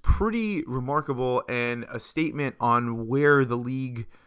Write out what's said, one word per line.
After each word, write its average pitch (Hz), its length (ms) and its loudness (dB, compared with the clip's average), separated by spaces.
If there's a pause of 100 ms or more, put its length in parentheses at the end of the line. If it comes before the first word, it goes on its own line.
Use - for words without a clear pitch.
pretty 214 640 2
remarkable 127 800 -2
and 120 420 -2
a 120 80 -8
statement 147 600 -2
on 117 480 0
where 143 360 6
the 120 140 -2
league 123 500 -6 (200)